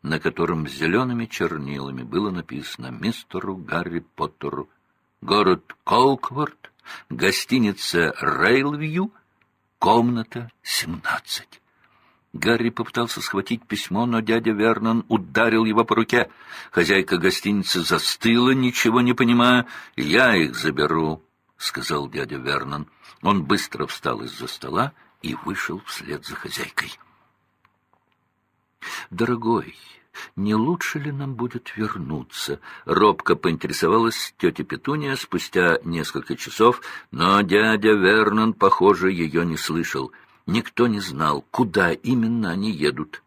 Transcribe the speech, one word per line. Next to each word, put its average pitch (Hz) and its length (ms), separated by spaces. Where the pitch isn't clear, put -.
на 78 180
котором 82 480
зелеными 117 560
чернилами 69 800
было 95 280
написано 73 600
«Мистеру 95 680
Гарри 85 480
Поттеру, 71 540
город 98 640
Колкворт, 131 880
гостиница 98 1120
Рейлвью, 143 920
комната 117 680
семнадцать». - 960
Гарри 117 380
попытался 117 500
схватить - 460
письмо, 104 400
но 117 160
дядя 113 300
Вернон 110 580
ударил 113 560
его 110 180
по 110 120
руке. 117 340
Хозяйка 92 460
гостиницы 92 640
застыла, 117 680
ничего 123 500
не 123 120
понимая. 120 520
«Я 107 400
их 69 180
заберу», — 78 680
сказал - 500
дядя 69 300
Вернон. 71 500
Он 95 220
быстро - 440
встал 58 340
из-за 60 260
стола 95 460
и - 220
вышел 95 420
вслед - 400
за - 100
хозяйкой. - 640
«Дорогой, 113 680
не 104 180
лучше 151 460
ли 147 120
нам 135 220
будет 120 420
вернуться?» — 78 840
робко 87 500
поинтересовалась 87 1040
тетя 123 260
Петуния 139 520
спустя 87 680
несколько 82 520
часов, - 460
но 95 300
дядя 107 520
Вернон, 107 600
похоже, 92 580
ее 82 320
не 80 140
слышал. 78 540
Никто 117 420
не 104 120
знал, 76 520
куда 95 400
именно 113 580
они 98 220
едут. 73 560